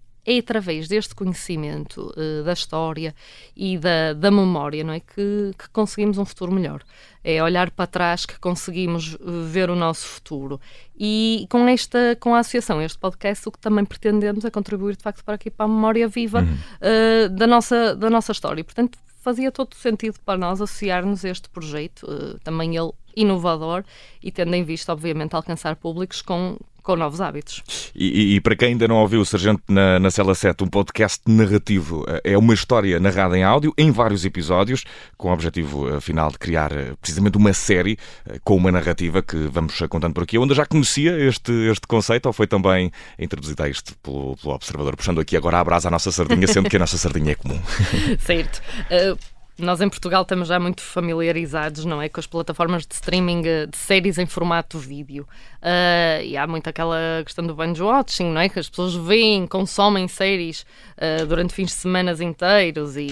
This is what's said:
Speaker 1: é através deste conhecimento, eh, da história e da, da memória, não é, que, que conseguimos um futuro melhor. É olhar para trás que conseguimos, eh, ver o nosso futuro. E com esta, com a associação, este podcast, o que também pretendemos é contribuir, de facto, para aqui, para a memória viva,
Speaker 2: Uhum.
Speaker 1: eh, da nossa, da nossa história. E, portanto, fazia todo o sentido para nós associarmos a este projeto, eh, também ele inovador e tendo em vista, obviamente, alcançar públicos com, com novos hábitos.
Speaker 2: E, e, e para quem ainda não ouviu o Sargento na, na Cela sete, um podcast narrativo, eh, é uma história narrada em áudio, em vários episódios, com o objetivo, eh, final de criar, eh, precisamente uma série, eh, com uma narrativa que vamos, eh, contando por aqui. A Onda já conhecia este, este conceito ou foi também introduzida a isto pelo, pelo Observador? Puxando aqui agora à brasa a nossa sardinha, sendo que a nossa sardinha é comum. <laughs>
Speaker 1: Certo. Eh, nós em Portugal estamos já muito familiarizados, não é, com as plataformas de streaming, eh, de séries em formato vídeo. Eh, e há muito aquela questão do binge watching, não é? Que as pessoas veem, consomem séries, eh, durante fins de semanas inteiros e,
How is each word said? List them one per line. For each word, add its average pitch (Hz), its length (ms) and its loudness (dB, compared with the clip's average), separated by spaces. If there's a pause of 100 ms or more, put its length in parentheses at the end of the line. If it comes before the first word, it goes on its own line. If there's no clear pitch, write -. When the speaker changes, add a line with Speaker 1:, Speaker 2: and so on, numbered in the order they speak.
(260)
Speaker 1:
é 247 120 2
através 180 500 -4
deste 208 260 -4
conhecimento, 151 1040 -8
eh, 156 260 -6
da 170 120 -2
história 160 600 -6 (400)
e 190 220 -4
da, 160 380 0
da 170 160 4
memória, 156 520 2
não 156 120 -6
é, 170 60 -8
que, 202 580 -4
que - 120 -20
conseguimos 208 460 0
um 196 80 -2
futuro 180 260 -8
melhor. 156 320 -2 (400)
É 160 200 0
olhar 180 280 2
para 180 160 -4
trás 175 380 -2
que - 160 -14
conseguimos, 170 760 -4
eh, - 20 -16 (320)
ver 180 180 0
o 175 80 0
nosso 165 300 -2
futuro. 135 520 -10 (400)
E 214 520 0
com 247 180 4
esta, 240 500 2
com 240 160 2
a 233 40 6
associação, 226 420 -2
este 156 180 -6
podcast, 196 480 -6
o 220 60 -10
que - 60 -20
também 208 260 2
pretendemos 208 640 -2
é 226 40 -4
contribuir, 202 460 -4
de - 60 -18
facto, 208 200 -8
para 208 120 -6
aqui, 208 160 -10
para 214 160 -4
a - 20 0
memória 220 400 2
viva, 226 320 -2
Speaker 2:
Uhum. 80 160 0 (240)
Speaker 1:
eh, 226 480 4
da 190 180 2
nossa, 233 480 4
da 214 140 -2
nossa 226 240 2
história. - 300 -6
E, - 20 -8
portanto, - 340 -4 (220)
fazia 254 320 -2
todo - 220 -6
o - 20 -20
sentido 220 480 -4
para 190 140 -2
nós 185 220 -2
associarmos 190 640 -2
a 190 40 -4
este - 220 -10
projeto, 156 600 -10
eh, 143 320 -10
também 160 320 -4
ele 165 180 -4 (220)
inovador 175 720 0 (380)
e 185 100 -10
tendo 175 220 -2
em 180 100 0
vista, 160 280 -6
obviamente, 156 440 -4
alcançar 160 400 -4
públicos 170 440 -8
com, 180 360 -4 (260)
com 185 140 0
novos 160 240 -2
hábitos. 147 420 -8 (320)
Speaker 2:
E, 101 380 4
e, - 20 6
e 98 60 4
para - 160 4
quem 120 140 4
ainda 117 180 4
não 113 80 4
ouviu 107 240 4
o 98 40 6
Sargento 101 440 2
na, 95 320 6
na 95 100 4
Cela 95 240 4
sete, 95 300 2
um - 20 0
podcast 101 640 0
narrativo, 98 800 4
eh, 85 240 0
é 98 40 8
uma 113 160 8
história 101 460 2
narrada 92 400 2
em 92 60 4
áudio, 143 340 4
em 151 140 6
vários 104 320 2
episódios, 92 580 2 (340)
com 92 120 -4
o 90 40 4
objetivo, 76 560 -2
eh, 71 120 -2
final 78 280 0
de 69 120 -6
criar, 76 320 0
eh, 69 280 -6
precisamente 98 380 2
uma 101 140 8
série, 95 440 2 (300)
eh, - 160 -12
com 101 140 4
uma 92 160 6
narrativa 87 500 0
que - 140 -4 (100)
vamos, 78 340 -2
eh, 82 60 -2
contando 82 280 -2
por 87 100 -2
aqui. 110 120 -6
A 120 40 2
Onda 139 120 4
já 143 140 2
conhecia 156 500 2
este, 131 360 0 (180)
este - 160 0
conceito 117 400 2
ou 120 60 0
foi 107 160 2
também 92 420 4 (260)
introduzida 76 460 -6
a 73 60 0
isto - 340 -10
pelo, 67 360 -6
pelo 71 160 -4
Observador? 69 420 -6
Puxando 85 240 0
aqui 82 160 0
agora 85 240 2
à - 40 4
brasa 85 220 2
a 85 60 0
nossa 85 180 0
sardinha, 87 380 2
sendo 98 200 4
que 98 60 -2
a 95 60 6
nossa 85 180 2
sardinha 76 320 0
é 76 60 2
comum. - 240 -4 (300)
<laughs> - 280 2
Speaker 1:
Certo. 170 420 0 (300)
Eh, 180 240 2 (420)
nós 175 240 0
em 202 80 4
Portugal 185 340 0
estamos 180 260 -2
já 180 100 2
muito 175 240 -2
familiarizados, 160 1040 -4
não 156 180 -4
é, 156 60 -4
com - 100 -12
as 160 80 -10
plataformas 170 580 -2
de - 100 -18
streaming, 175 520 -2
eh, 160 200 0
de 151 100 -12
séries 190 420 2
em 180 80 0
formato 170 540 -4
vídeo. 143 480 -14 (340)
Eh, 175 640 2
e 139 100 -6
há 139 80 -2
muito 160 240 -6
aquela 165 560 -2
questão 170 220 -8
do 160 80 -6
binge 160 260 -4
watching, 208 520 0
não 156 80 0
é? 190 80 2
Que 185 100 -6
as 156 100 -8
pessoas 180 280 -4
veem, 202 500 2
consomem 196 600 0
séries, 185 580 -4 (300)
eh, 160 280 -2
durante 170 300 -2
fins 190 140 -2
de - 60 -8
semanas 180 460 -2
inteiros 165 760 0
e, 147 160 -6